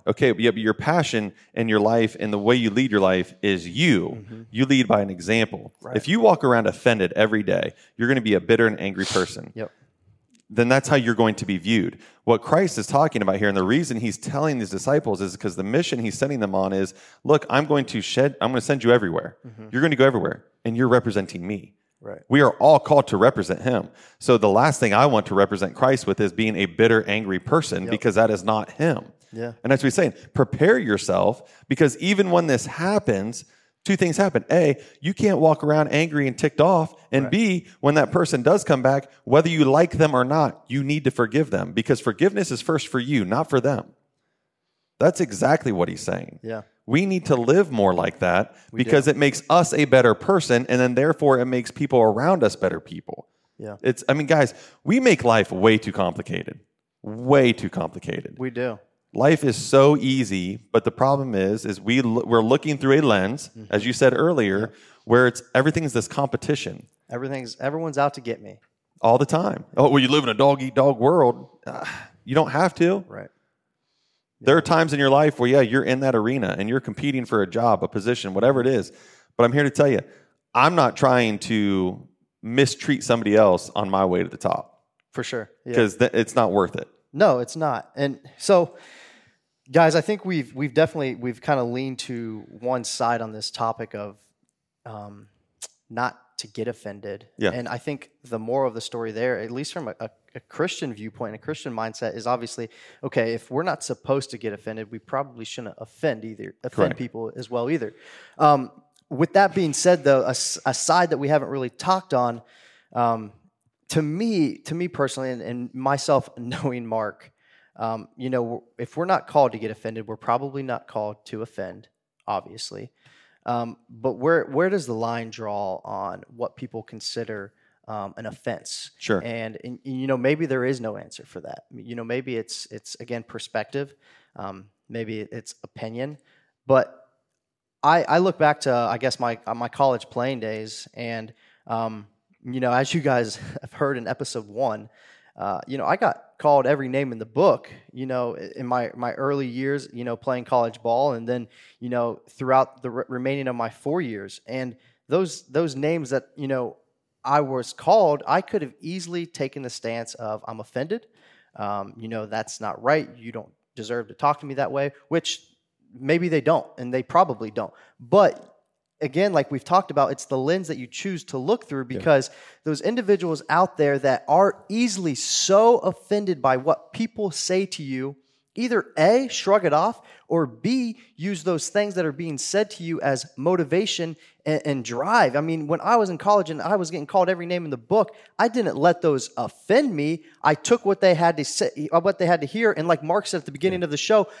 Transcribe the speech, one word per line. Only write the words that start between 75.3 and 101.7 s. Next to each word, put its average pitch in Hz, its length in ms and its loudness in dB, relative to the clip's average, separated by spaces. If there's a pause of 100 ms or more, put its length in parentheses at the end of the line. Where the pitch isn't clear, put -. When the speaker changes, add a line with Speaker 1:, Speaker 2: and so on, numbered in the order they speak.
Speaker 1:
where, 123 100 2
yeah, 139 120 6
you're 123 220 2
in 127 180 0
that 131 140 2
arena 113 420 0
and 98 120 -4
you're 127 120 0
competing 131 440 -4
for 110 160 0
a 92 80 0
job, 113 340 2
a 92 40 0
position, 104 460 -4
whatever 123 280 4
it 120 60 0
is. 123 240 0 (460)
But 120 80 6
I'm 120 80 2
here 147 100 2
to 139 60 0
tell 147 180 4
you, 110 140 2 (520)
I'm 151 220 4
not 135 200 2
trying 123 440 2
to 98 680 0 (340)
mistreat 131 640 0
somebody 110 320 2
else 107 400 4
on 101 140 -2
my 95 160 2
way 90 160 0
to 90 80 -6
the - 80 -14
top. - 460 -6 (280)
Speaker 2:
For 127 120 -8
sure. 113 260 -10 (160)
Yeah. 120 100 -8
Speaker 1:
'Cause 110 220 2
th-, 123 160 2
it's 110 220 -2
not 110 160 2
worth 95 240 0
it. - 120 -10 (260)
Speaker 2:
No, 143 260 4
it's 120 160 -8
not. 147 400 -4
And 143 240 -4 (180)
so, 180 380 2 (960)
guys, 160 240 4
I 160 60 2
think 208 240 -6
we've, 156 280 -4
we've 131 200 -6
definitely, 151 420 0
we've 120 260 -8
kinda 139 220 0
leaned 127 360 -6
to 113 440 -10 (160)
one 123 240 -4
side 117 380 -2
on 110 100 -8
this 107 180 -12
topic 113 460 -6
of, 104 220 -12 (680)
um, 104 420 -18 (640)
not 117 300 -4 (200)
to 113 80 -14
get 110 200 -8
offended. 101 600 -12 (100)
Speaker 1:
Yeah. 98 140 0
Speaker 2:
And 120 160 -8
I 120 100 -8
think 143 320 -12 (140)
the 120 160 -8
moral 127 280 -4
of 113 60 -6
the 113 80 -10
story 113 300 -10
there, 113 280 -4
at 113 120 -10
least 135 200 -10
from 156 160 -12
a, 98 120 -12
a, 110 100 -10 (260)
a 131 60 -18
Christian - 520 -6
viewpoint, 107 420 -12
a - 20 -16
Christian 147 360 -12